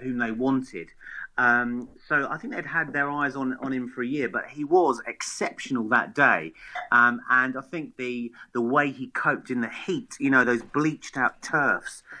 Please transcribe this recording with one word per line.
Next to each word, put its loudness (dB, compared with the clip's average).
whom -4
they 0
wanted. -2
Um, 2
so 0
I -6
think -10
they'd -8
had -4
their 0
eyes -2
on, -4
on -4
him -4
for -6
a -2
year, -2
but -4
he -6
was 4
exceptional -6
that 2
day. 2
Um, 4
and 2
I -8
think -10
the, -6
the 0
way 2
he -10
coped -2
in -2
the -4
heat, -6
you 2
know, 6
those 6
bleached-out 0
turfs 0